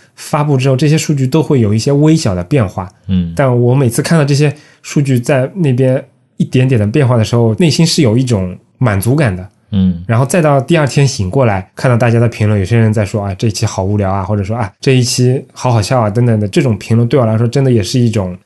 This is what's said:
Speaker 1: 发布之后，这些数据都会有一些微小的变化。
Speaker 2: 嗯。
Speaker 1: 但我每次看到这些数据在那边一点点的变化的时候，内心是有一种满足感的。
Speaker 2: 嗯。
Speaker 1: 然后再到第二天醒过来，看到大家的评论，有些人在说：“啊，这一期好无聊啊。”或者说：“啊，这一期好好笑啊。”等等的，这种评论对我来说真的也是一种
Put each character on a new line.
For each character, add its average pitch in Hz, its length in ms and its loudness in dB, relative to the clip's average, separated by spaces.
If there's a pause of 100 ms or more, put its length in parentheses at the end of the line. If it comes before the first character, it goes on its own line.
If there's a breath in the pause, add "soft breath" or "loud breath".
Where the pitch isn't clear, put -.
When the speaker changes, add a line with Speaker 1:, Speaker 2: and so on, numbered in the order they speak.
(160 loud breath)
Speaker 1:
发 - 280 -4
布 147 120 0
之 131 140 0
后， 131 80 2
这 151 100 0
些 151 80 2
数 156 200 -2
据 135 100 0
都 147 160 0
会 139 200 0
有 104 120 2
一 110 60 0
些 139 120 -2
微 151 240 4
小 113 200 -2
的 87 80 -4
变 135 240 0
化。 92 200 -8 (200)
Speaker 2:
嗯。 90 280 -2
Speaker 1:
但 127 240 0
我 123 140 2
每 131 160 2
次 135 140 -2
看 165 160 0
到 147 40 2
这 143 120 0
些 147 180 2 (300 loud breath)
数 - 180 -2
据 131 180 0
在 131 360 -2
那 156 180 0
边 131 320 0 (320)
一 - 80 0
点 131 220 0
点 131 120 2
的 104 60 0
变 127 220 0
化 123 100 2
的 113 60 2
时 107 120 -2
候， 117 200 2
内 170 160 2
心 170 120 2
是 165 200 2
有 110 120 2
一 131 80 2
种 95 320 -2 (220)
满 104 240 0
足 120 140 0
感 127 200 0
的。 90 140 -12 (240)
Speaker 2:
嗯。 92 320 0
Speaker 1:
然 113 140 0
后 135 60 2
再 175 160 0
到 143 180 2
第 165 180 0
二 151 80 2
天 139 220 0
醒 95 220 -4
过 131 160 2
来， 98 320 -2
看 139 120 0
到 120 60 2
大 117 160 2
家 117 80 2
的 120 80 2
评 113 180 -2
论， 104 140 2
有 95 60 -2
些 117 120 0
人 113 140 4
在 107 140 0
说 101 180 -4
：“啊， 98 120 -6
这 117 120 -2
一 107 40 0
期 - 140 -4
好 98 200 -4
无 104 100 -2
聊 98 160 0
啊。” 98 100 -2
或 95 140 -4
者 101 80 -2
说 92 160 -8
：“啊， 101 100 -6 (120)
这 131 160 2
一 127 40 4
期 123 400 0 (120)
好 - 180 -4
好 113 100 2
笑 127 200 0
啊。” 107 100 0
等 120 140 0
等 117 120 2
的， 104 120 -2
这 160 120 0
种 120 160 0
评 113 200 -2
论 120 100 2
对 143 100 0
我 123 80 2
来 110 120 0
说 117 100 0
真 135 160 0
的 131 80 2
也 117 100 2
是 98 160 -4
一 120 140 2
种 92 340 -4